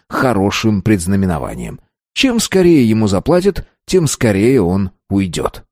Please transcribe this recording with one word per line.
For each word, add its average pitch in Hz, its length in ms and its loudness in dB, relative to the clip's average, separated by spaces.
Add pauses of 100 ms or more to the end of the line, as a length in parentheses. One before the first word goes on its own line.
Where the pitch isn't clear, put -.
хорошим 104 720 0
предзнаменованием. 98 1000 -2 (340)
Чем 240 240 0
скорее 170 500 4
ему 110 200 2
заплатят, 175 580 0 (180)
тем 180 220 0
скорее 113 560 2
он 92 300 -2 (180)
уйдет. 87 600 -4